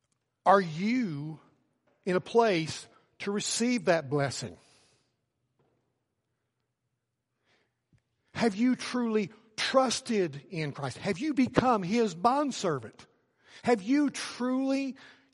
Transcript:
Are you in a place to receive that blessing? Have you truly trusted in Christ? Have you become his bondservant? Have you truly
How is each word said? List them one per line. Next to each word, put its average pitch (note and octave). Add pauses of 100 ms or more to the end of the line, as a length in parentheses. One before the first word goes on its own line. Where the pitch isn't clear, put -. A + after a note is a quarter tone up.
(460)
Are G3
you E3 (680)
in F#3
a F#3
place F#3 (320)
to G3+
receive A3
that D#3
blessing? B2+ (3750)
Have G3
you B3
truly A3 (260)
trusted G#3 (100)
in D#3
Christ? C#3
Have F#3+
you D4
become A#3+
his G#3
bondservant? F#3+ (580)
Have A#3
you C#4
truly C4+ (380)